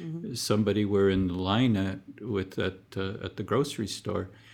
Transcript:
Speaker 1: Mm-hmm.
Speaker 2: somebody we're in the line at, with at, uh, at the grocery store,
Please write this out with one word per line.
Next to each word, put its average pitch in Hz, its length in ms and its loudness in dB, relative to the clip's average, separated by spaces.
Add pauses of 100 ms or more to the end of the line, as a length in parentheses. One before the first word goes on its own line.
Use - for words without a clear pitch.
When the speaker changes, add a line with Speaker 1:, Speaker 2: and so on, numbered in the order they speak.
Speaker 1:
Mm-hmm. 170 320 -8
Speaker 2:
somebody 107 540 2
we're 98 240 6
in 95 160 2
the 90 80 -2
line 104 420 4
at, 98 220 0 (240)
with 101 360 -4
at, 92 200 -2 (180)
uh, 95 260 -4
at - 140 -8
the 110 60 -6
grocery 113 440 0
store, 95 440 -6 (240)